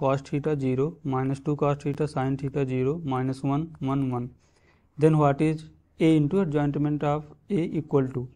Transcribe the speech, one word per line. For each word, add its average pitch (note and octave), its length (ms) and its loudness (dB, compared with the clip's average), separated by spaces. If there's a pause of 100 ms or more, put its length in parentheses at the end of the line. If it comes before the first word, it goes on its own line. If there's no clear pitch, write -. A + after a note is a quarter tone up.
cos C#3 220 0
theta D3 320 -2 (100)
zero, C3 240 0 (160)
minus C3+ 400 -2
टू D3+ 120 0
cos C#3+ 280 0
theta D3 240 -2
sin C3+ 280 -2
theta C#3 300 -4
zero, C3 260 0 (120)
minus C3 380 -2
one, C#3+ 200 0 (200)
one, C3+ 280 0
one, B2 160 -4 (720)
then D#3 200 6
what C#3+ 220 4
is D#3 220 0 (380)
A D#3+ 160 6
into D3+ 240 2
adjointment D3 640 0
of D3+ 200 0 (260)
A G3 120 0 (180)
equal C3+ 280 2
to, B2+ 160 -6 (120)